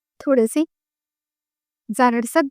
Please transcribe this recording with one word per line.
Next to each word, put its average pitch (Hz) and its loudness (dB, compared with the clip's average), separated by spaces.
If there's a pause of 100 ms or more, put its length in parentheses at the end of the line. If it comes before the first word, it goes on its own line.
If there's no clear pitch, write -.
(200)
थोडेसे 269 0 (1200)
जाडसर 240 0 (100)